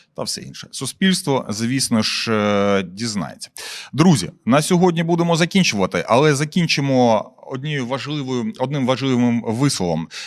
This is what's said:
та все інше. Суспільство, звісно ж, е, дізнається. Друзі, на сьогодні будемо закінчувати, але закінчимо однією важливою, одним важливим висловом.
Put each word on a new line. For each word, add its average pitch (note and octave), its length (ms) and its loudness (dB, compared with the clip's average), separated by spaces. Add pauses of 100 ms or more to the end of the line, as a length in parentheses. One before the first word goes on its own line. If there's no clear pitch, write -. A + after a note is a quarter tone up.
(160)
та - 60 -8
все - 180 -8
інше. - 300 -16
Суспільство, D3+ 800 -2
звісно A#2 540 -2
ж, - 300 -4
е, G2+ 500 2
дізнається. F#2+ 680 -8 (420)
Друзі, C3 380 4 (160)
на C#3 160 4
сьогодні F3 400 2
будемо E3+ 340 0
закінчувати, D3+ 720 0
але C#3+ 260 4
закінчимо C#3 960 0 (200)
однією C3+ 360 -6
важливою, B2+ 720 -4
одним C3 280 -2
важливим B2 600 2
висловом. G2 640 0 (180)